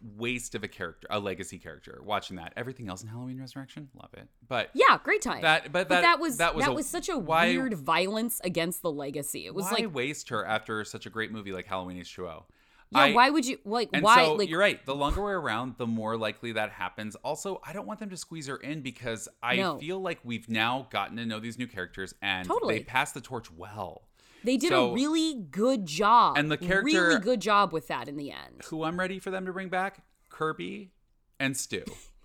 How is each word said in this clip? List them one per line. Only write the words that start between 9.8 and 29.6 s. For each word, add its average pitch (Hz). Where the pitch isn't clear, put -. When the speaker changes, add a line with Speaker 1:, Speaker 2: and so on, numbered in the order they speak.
Speaker 1:
waste 139
her 107
after 110
such -
a 107
great 107
movie 101
like 92
Halloween 90
H 87
two 90
O? 78
Speaker 2:
Yeah, 262
Speaker 1:
I, 285
Speaker 2:
why 254
would 294
you, 254
like, 240
Speaker 1:
and 147
Speaker 2:
why, 233
Speaker 1:
so 156
Speaker 2:
like 190
Speaker 1:
you're 165
right. 202
The 135
longer 147
we're 202
around, 123
the 123
more 113
likely 113
that 107
happens. 101
Also, 156
I 151
don't 190
want 208
them 214
to 185
squeeze 160
her 135
in 151
because 120
I 123
Speaker 2:
No. 180
Speaker 1:
feel 175
like 170
we've 117
now 117
gotten 101
to 117
know 110
these 117
new 123
characters 95
and 92
Speaker 2:
Totally. 302
Speaker 1:
they 110
passed 131
the 143
torch 120
well. 92
Speaker 2:
They 247
did 277
Speaker 1:
So 123
Speaker 2:
a -
really 320
good 208
job. 185
Speaker 1:
And 151
the 151
character 185
Speaker 2:
Really 311
good 214
job 202
with 156
that 131
in 143
the 143
end. 67
Speaker 1:
who 160
I'm 165
ready 185
for 190
them 190
to 185
bring 185